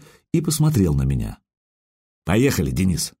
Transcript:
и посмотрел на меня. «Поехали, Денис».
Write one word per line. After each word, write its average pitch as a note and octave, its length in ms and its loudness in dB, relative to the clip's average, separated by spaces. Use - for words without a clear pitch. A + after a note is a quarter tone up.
и D#3+ 100 0
посмотрел D3+ 520 0
на C#2 100 0
меня. B1 360 -4
«Поехали, G2 480 0
Денис». E2+ 480 -2